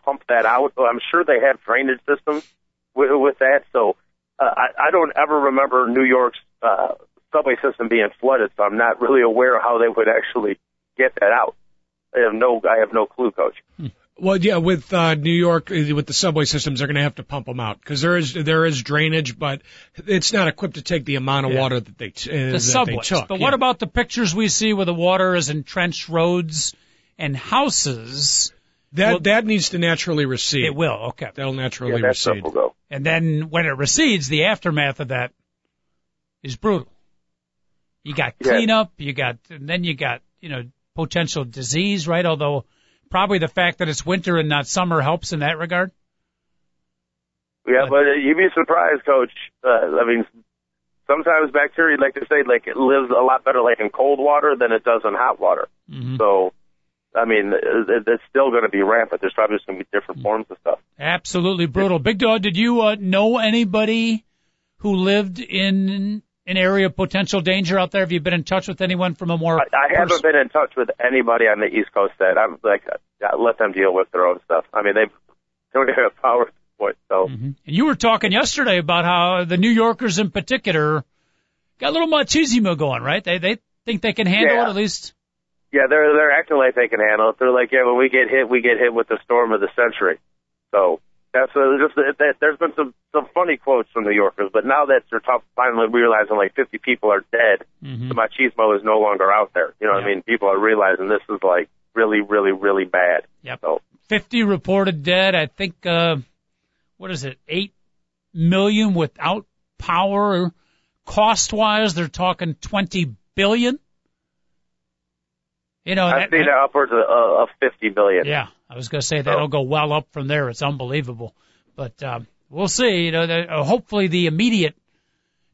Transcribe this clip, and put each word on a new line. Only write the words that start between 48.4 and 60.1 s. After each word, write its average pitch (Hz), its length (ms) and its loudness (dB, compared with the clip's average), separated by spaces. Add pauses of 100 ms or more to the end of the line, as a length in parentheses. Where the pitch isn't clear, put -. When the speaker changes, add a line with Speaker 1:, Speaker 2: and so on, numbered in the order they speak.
Speaker 1:
surprised, 165 520 0
Coach. 131 260 2 (320)
Uh, 110 380 2
I 120 40 2
mean, 117 200 0 (840)
sometimes 156 440 2
bacteria, 147 460 2
like 135 180 0
they 139 120 -8
say, 147 160 2
like, 120 240 0
it - 80 -8
lives 135 340 2
a 123 140 4
lot 131 200 2
better, 127 180 2
like, 117 180 2
in 104 100 -4
cold 139 300 0
water 147 360 2
than 120 160 0
it 110 120 0
does 117 220 0
in 101 80 0
hot 117 260 -2
water. 92 280 0 (220)
Speaker 2:
Mm-hmm. 127 280 -8
Speaker 1:
So, 98 360 2 (600)
I 117 100 2
mean, 104 280 0
it, 110 540 0
it's 113 220 0
still 135 220 2
gonna 113 180 2
be 98 120 0
rampant. 110 400 0
There's 95 120 -4
probably 107 240 0
just - 100 -8
gonna 95 120 -10
be - 140 -12
different 101 260 -6